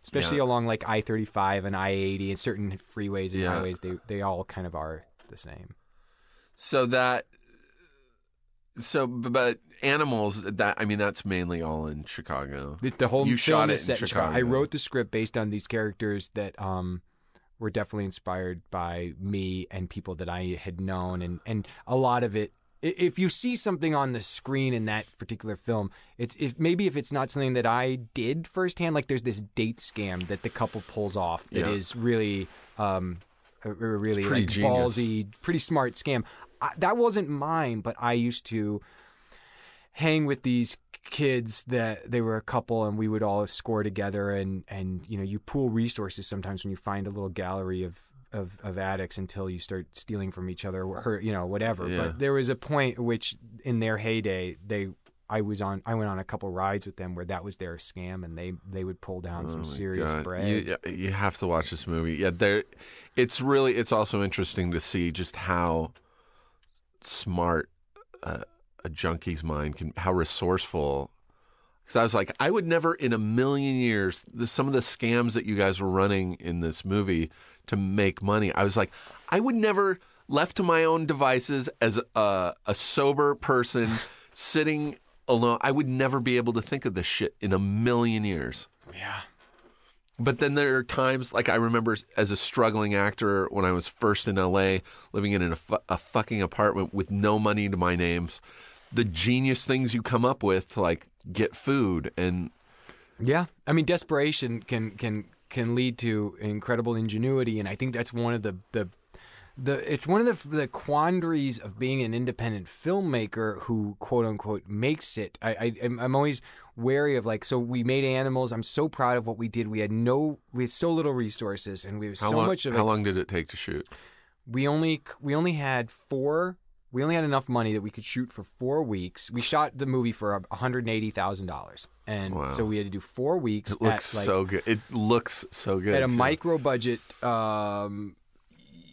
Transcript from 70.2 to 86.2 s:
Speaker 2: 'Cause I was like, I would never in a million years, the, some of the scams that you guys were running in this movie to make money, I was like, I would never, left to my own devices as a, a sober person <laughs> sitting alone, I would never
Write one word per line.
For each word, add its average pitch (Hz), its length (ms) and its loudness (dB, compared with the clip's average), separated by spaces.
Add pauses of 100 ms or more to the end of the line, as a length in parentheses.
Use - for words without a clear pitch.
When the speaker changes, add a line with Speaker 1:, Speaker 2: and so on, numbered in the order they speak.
Speaker 2:
'Cause - 100 -4
I 113 80 6
was 110 100 2
like, 98 240 2
I 139 120 2
would 180 160 2
never 165 280 4
in 127 180 0
a 113 60 2
million 131 560 2
years, 107 480 2 (100)
the, 117 140 -4
some 139 220 0
of 139 40 0
the 131 80 4
scams 120 540 0
that 107 120 0
you 104 100 0
guys 95 240 2
were 98 100 0
running 95 440 2
in 87 260 -4
this 82 240 -2
movie 92 460 2 (360)
to 107 100 0
make 98 460 2
money, 101 320 2
I 98 80 2
was 101 140 2
like, 101 160 2 (380)
I 180 100 4
would 240 160 2
never, 202 420 2 (300)
left 147 300 2
to 196 40 2
my 165 220 6
own 160 220 4
devices 135 600 2 (120)
as 113 200 4 (140)
a, 98 400 4 (120)
a 101 80 2
sober 143 600 4
person 120 560 2 (240)
<laughs> - 180 -20
sitting 151 640 0 (300)
alone, 120 340 6
I 143 120 4
would 139 160 2
never 131 320 2